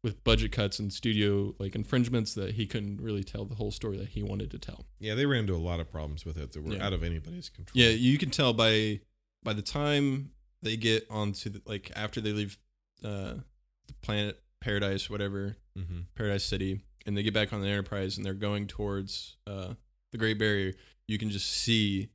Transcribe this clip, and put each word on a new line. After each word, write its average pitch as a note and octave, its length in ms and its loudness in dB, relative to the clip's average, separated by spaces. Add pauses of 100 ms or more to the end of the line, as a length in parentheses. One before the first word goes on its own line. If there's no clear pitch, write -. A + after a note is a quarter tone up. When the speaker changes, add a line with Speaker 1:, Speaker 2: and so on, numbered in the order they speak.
Speaker 1:
with G#2+ 200 -2
budget A2+ 300 4
cuts G2+ 260 0
and G2+ 140 -2
studio, G2+ 640 2
like, G2 160 -4
infringements A#2 600 2
that G#2 200 -4
he G#2+ 100 0
couldn't G2+ 360 -4
really G#2 240 -2
tell G#2+ 180 -6
the G2+ 120 -8
whole G#2 160 -2
story G2+ 260 -4
that G2 120 -6
he G2+ 140 -4
wanted G2+ 280 -4
to - 80 -10
tell. - 260 -12 (140)
Speaker 2:
Yeah, G#2+ 160 -2
they C#3 100 2
ran C3+ 160 4
into G2 140 2
a - 20 0
lot E2+ 240 0
of D#2 100 -8
problems D2+ 320 -6
with E2 140 -6
it D2 160 -8
that D2+ 100 -10
were F#2+ 120 -4
Speaker 1:
Yeah. F#2+ 100 -4
Speaker 2:
out G2 80 0
of E2 100 0
anybody's E2+ 460 -6
control. - 240 -16 (100)
Speaker 1:
Yeah, A#2 60 10
you B2 280 6
can D3+ 120 2
tell B2+ 240 4
by, A2 480 4 (420)
by A2+ 100 -2
the G#2 100 -2
time C#3+ 680 0 (300)
they A2+ 160 -2
get A2 320 2
onto G#2 400 -2
the, G2+ 160 -10
like, G#2 300 -8
after G#2+ 260 -4
they G#2+ 100 0
leave, G#2 260 -2 (460)
uh, G2+ 300 -6 (540)
the - 140 -16
planet G#2 380 -2 (220)
Paradise, G2+ 480 0
whatever, G2+ 480 -2 (200)
Speaker 2:
Mm-hmm. F2 220 -6 (160)
Speaker 1:
Paradise G2+ 300 2
City, F#2+ 360 0 (240)
and G2+ 120 0
they G2+ 60 2
get G#2+ 100 2
back G#2+ 180 2
on G#2 100 -2
the G2 60 0
Enterprise G2 500 0
and G2 80 -4
they're F#2+ 80 -2
going G#2 340 0
towards, G2 680 -6 (120)
uh, F#2+ 260 -8 (380)
the A#2+ 60 -8
Great A2 220 2
Barrier, G2+ 340 2 (340)
you G#2+ 100 0
can A2 140 -2
just G2 200 -2
see G#2 640 2